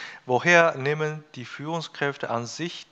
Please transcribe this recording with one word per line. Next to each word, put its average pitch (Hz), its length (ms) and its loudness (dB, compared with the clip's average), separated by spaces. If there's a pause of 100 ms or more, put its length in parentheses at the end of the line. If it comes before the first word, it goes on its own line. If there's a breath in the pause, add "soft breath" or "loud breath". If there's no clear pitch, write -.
(260 loud breath)
Woher 165 500 6
nehmen 151 480 -2 (120)
die 123 100 -12
Führungskräfte 147 840 -4
an 117 160 -2
sich - 460 -8